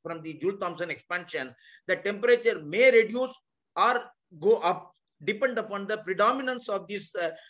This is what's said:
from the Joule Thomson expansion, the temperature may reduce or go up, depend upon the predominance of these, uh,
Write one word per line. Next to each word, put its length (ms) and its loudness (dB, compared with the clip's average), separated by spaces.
from 180 -10
the 140 -10
Joule 220 -4
Thomson 340 -6
expansion, 640 -8
the 80 0
temperature 680 2
may 280 4
reduce 420 4
or 280 2
go 180 6
up, 360 -2
depend 340 -2
upon 300 -6
the 120 -2
predominance 720 0
of 180 -4
these, 320 -10
uh, 120 -2